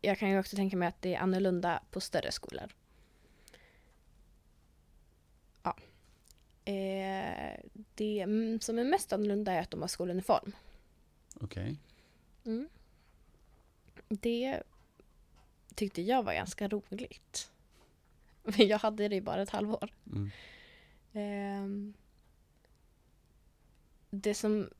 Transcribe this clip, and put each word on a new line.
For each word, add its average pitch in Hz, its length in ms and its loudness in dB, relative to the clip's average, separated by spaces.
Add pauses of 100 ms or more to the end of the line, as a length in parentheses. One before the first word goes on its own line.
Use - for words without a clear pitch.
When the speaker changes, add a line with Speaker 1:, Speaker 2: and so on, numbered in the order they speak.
Speaker 1:
jag 202 180 2
kan 196 120 2
ju 196 80 6
också 196 180 -2
tänka 196 200 2
mig 175 120 4
att - 140 -6
det 180 120 0
är - 40 -2
annorlunda 185 720 2
på 190 100 -4
större - 320 0
skolor. - 400 -8 (3000)
Ja. - 140 -2 (880)
Eh, 190 960 -4 (340)
det, 214 260 0
mm, 220 400 0
som 226 180 -2
är 240 60 2
mest 330 280 2
annorlunda 202 400 2
är 170 80 2
att 175 100 -4
de - 100 -6
har 170 80 -4
skoluniform. 180 640 2 (880)
Speaker 2:
Okej. 107 380 -6 (680)
Speaker 1:
Mm. 233 240 -4 (1400)
Det 233 540 -2 (1120)
tyckte 196 280 -2
jag 240 200 4
var 95 120 0
ganska 185 340 -2
roligt. - 840 -8 (460)
<laughs> - 460 -20
Men 208 260 8
jag 214 100 4
hade 214 300 2
det 202 80 0
i 185 40 2
bara 196 220 0
ett 202 80 -2
halvår. 208 440 -4 (120)
Speaker 2:
Mm. 101 240 -2 (840)
Speaker 1:
Ehm, 202 840 -4 (2250)
det 208 240 0
som 214 460 2